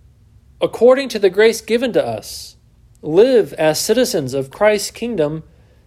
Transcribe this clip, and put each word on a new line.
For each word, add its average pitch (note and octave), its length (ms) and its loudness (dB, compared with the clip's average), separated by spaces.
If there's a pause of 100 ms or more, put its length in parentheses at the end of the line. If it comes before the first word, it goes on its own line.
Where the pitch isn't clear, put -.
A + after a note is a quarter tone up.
(600)
According B3+ 500 2
to G#3+ 100 -6
the G3 100 4
grace A3 300 2
given A#3 320 -2
to D3+ 120 0
us, - 520 -10 (460)
live F#3+ 500 2
as D#3 280 -2
citizens G#3 540 -2
of C3+ 160 -6
Christ's G#3 400 0
kingdom, D#3+ 540 -6 (420)